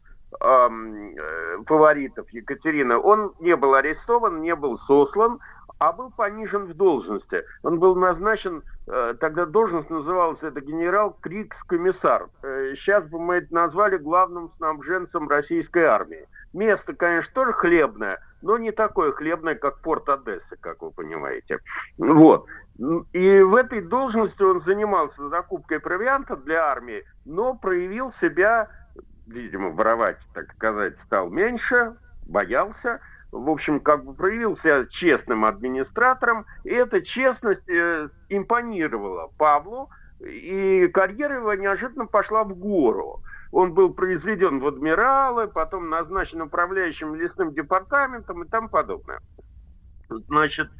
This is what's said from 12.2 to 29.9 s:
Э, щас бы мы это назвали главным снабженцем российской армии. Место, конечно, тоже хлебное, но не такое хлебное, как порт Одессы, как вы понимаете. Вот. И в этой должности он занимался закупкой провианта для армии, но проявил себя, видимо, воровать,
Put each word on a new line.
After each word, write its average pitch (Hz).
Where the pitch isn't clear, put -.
Э, 135
щас 196
бы 160
мы 175
это 165
назвали 175
главным 170
снабженцем 156
российской 160
армии. 92
Место, 190
конечно, 170
тоже 254
хлебное, 113
но 202
не 226
такое 208
хлебное, 160
как 139
порт 156
Одессы, 117
как 82
вы 82
понимаете. 76
Вот. 151
И 190
в 190
этой 247
должности 220
он 185
занимался 175
закупкой 165
провианта 240
для 156
армии, 120
но 208
проявил 190
себя, 196
видимо, 98
воровать, 107